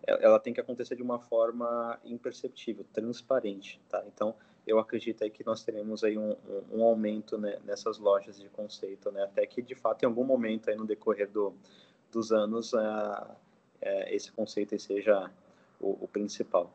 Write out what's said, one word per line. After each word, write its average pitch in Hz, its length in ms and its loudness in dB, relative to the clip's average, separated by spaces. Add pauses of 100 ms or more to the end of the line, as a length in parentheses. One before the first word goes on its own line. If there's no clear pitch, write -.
é, - 180 2
ela 110 140 12
tem 120 140 -2
que 123 80 -2
acontecer 123 360 -4
de 123 60 -8
uma 123 160 -2
forma 117 840 0
imperceptível, 117 880 -8
transparente, 110 960 -4
tá? 95 180 -4
Então, 107 280 -4 (320)
eu 110 120 4
acredito 110 440 -2
aí 107 60 -2
que - 160 -12
nós 113 180 -2
teremos 107 400 -6
aí 107 140 4
um, 107 140 -2
um, 104 480 -6
um 113 40 4
aumento, 107 540 2
né, 104 300 -4
nessas 104 320 -4
lojas 101 420 2
de 98 80 -20
conceito, 101 600 -8
né? 98 140 -4
Até 101 220 0
que, - 140 -8
de 123 140 -8
fato, - 280 -4
em - 40 4
algum 120 180 2
momento 113 460 2
aí 107 60 0
no 110 100 -6
decorrer 101 440 0
do, 101 220 0 (580)
dos 113 220 -2
anos, 110 400 0
a, 107 640 -2 (440)
é, 98 340 -2
esse - 180 -4
conceito 104 420 -4
aí 101 60 -2
seja 98 500 2 (480)
o, 98 220 -2
o - 80 -8
principal. 104 680 -2